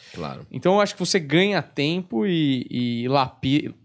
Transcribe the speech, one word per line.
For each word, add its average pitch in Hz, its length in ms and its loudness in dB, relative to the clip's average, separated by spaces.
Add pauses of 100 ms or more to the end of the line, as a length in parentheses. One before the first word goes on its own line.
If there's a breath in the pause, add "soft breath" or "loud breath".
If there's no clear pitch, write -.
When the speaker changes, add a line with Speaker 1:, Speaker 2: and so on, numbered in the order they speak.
(140 loud breath)
Speaker 1:
Claro. 73 380 -10
Speaker 2:
Então, 175 240 2
eu 208 60 4
acho 202 120 0
que - 60 -12
você 185 200 2
ganha 170 420 2
tempo 175 640 -2
e, 156 460 0
e 120 380 -2
lapi-, 135 640 0 (120)